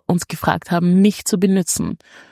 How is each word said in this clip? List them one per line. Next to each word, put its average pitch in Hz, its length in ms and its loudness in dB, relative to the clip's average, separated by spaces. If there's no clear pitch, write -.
uns 175 200 -2
gefragt - 440 -4
haben, 175 300 2
nicht 202 260 0
zu 214 120 0
benutzen. 190 580 -2